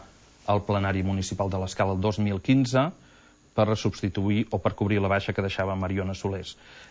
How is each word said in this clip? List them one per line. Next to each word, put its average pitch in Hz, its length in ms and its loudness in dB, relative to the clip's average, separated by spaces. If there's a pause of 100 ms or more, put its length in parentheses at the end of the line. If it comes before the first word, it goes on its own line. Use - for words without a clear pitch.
(460)
al 101 200 2
plenari 98 380 0
municipal 95 460 -2
de 95 100 -2
l'Escala 95 320 -2
el 92 80 -2
dos 107 180 0
mil 101 220 0
quinze 131 500 4 (640)
per 107 220 4
substituir 104 760 0
o 104 80 -2
per 107 160 0
cobrir 104 240 2
la 98 140 2
baixa 98 240 0
que 104 80 0
deixava 95 320 -2
Mariona 95 400 -2
Solés. 98 400 -6 (340)